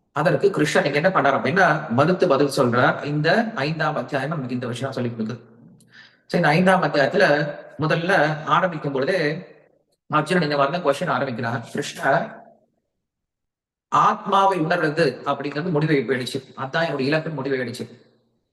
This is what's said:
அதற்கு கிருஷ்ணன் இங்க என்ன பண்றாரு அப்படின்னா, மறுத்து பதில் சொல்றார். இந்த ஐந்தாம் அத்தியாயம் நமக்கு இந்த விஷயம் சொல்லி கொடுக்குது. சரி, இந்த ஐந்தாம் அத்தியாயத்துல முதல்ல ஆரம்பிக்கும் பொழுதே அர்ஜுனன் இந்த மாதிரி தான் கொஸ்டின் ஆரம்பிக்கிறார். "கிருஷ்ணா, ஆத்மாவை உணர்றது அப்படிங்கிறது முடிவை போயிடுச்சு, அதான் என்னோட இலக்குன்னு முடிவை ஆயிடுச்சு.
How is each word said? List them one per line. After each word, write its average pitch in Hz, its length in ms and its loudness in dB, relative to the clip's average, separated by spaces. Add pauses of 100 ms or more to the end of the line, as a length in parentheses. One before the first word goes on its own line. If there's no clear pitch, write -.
(120)
அதற்கு 170 380 2
கிருஷ்ணன் 151 340 2
இங்க 143 160 0
என்ன 185 80 4
பண்றாரு 139 260 2
அப்படின்னா, 156 540 2
மறுத்து 156 400 2
பதில் 143 280 4
சொல்றார். 127 480 2
இந்த 165 500 0
ஐந்தாம் 156 420 -2
அத்தியாயம் 131 320 -4
நமக்கு 127 260 -6
இந்த 123 120 -6
விஷயம் 123 260 -6
சொல்லி 120 160 -4
கொடுக்குது. 113 320 -8 (840)
சரி, - 60 -20
இந்த 175 160 2
ஐந்தாம் 180 340 4
அத்தியாயத்துல 147 720 2 (240)
முதல்ல 160 640 0
ஆரம்பிக்கும் 156 480 0
பொழுதே 156 560 -2 (600)
அர்ஜுனன் 151 340 0
இந்த 147 140 -2
மாதிரி 139 220 0
தான் - 60 -6
கொஸ்டின் 147 260 0
ஆரம்பிக்கிறார். 123 600 -4
"கிருஷ்ணா, - 560 -2 (1600)
ஆத்மாவை 190 720 2
உணர்றது 160 640 0
அப்படிங்கிறது 147 460 -4
முடிவை 151 380 2
போயிடுச்சு, 127 240 -4
அதான் - 400 -10
என்னோட 160 260 -2
இலக்குன்னு 151 360 -2
முடிவை 139 240 -4
ஆயிடுச்சு. 117 320 -8 (640)